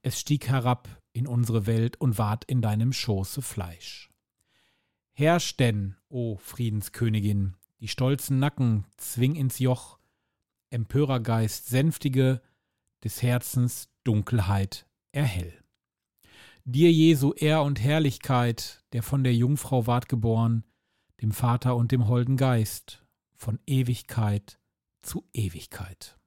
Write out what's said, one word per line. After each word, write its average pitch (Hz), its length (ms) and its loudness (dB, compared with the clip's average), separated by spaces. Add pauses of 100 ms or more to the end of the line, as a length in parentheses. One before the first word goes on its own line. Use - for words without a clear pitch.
Es - 160 -4
stieg - 300 -2
herab 123 400 0 (240)
in 127 160 -4
unsere 113 380 0
Welt 113 340 0
und 123 180 0
ward 110 280 -2
in 120 160 0
deinem 113 320 0
Schoße 98 480 -4
Fleisch. - 680 -12 (1080)
Herrsch 160 380 2
denn, 104 400 0 (140)
o 117 260 -4
Friedenskönigin, 104 1200 -2 (240)
die 110 80 -12
stolzen 131 500 -2
Nacken 123 480 0 (120)
zwing - 380 -2
ins 131 240 -4
Joch, 127 380 -2 (760)
Empörergeist 120 960 -2
sänftige, 131 760 2 (600)
des - 200 -8
Herzens 123 680 -2 (160)
Dunkelheit 101 840 0 (280)
erhell. 92 500 -4 (1000)
Dir, 151 260 6
Jesu, 156 400 6
Ehr 151 300 2
und 143 180 0
Herrlichkeit, 131 1120 0
der 135 120 -2
von 139 200 0
der 123 100 4
Jungfrau 123 540 2
ward 123 220 0
geboren, 113 560 2 (560)
dem 110 100 0
Vater 123 460 0
und 120 160 0
dem 120 160 2
holden 123 260 2
Geist, 120 680 -2 (320)
von 107 280 -6
Ewigkeit 117 960 -2 (420)
zu - 300 -10
Ewigkeit. - 960 -10